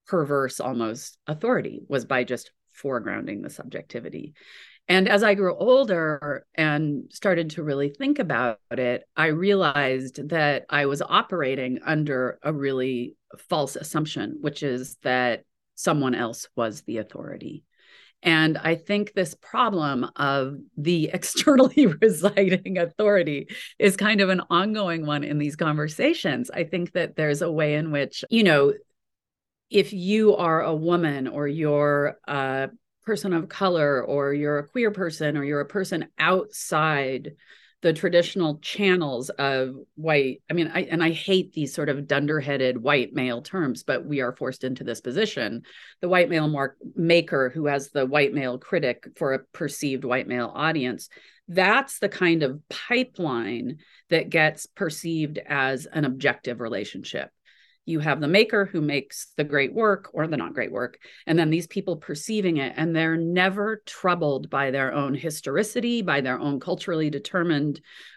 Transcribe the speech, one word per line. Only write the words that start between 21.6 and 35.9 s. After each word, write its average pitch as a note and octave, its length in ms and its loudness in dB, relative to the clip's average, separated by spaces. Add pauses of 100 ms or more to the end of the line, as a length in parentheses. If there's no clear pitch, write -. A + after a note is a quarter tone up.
residing F#3 920 2
authority E3+ 720 2 (320)
is G3 160 6
kind G#3 260 2
of F#3+ 80 4
an F3+ 200 2
ongoing F3+ 560 0
one D3 180 0
in D3+ 140 -2
these D3 180 -2
conversations. D#3 960 0
I E3+ 140 -4
think F3 280 -4
that E3 220 -2
there's D3+ 260 0
a E3+ 100 0
way D3+ 240 2
in D#3 160 -2
which, C#3+ 380 -4
you A3 140 4
know, C#3+ 300 6 (960)
if G3 240 2
you G#3 420 4
are D#3+ 260 2
a D#3 140 0
woman D#3 520 0
or D3 200 -4
you're D3 680 2 (100)
a C3+ 420 -2 (360)
person G3+ 280 -2
of D#3 160 -2
color D#3 520 2
or C#3+ 320 0
you're D3 260 0
a D3 80 -8
queer A#3 240 0
person D#3+ 440 -4
or C#3+ 80 -2
you're C#3+ 160 -2
a C#3+ 60 -2
person F#3 420 -4 (100)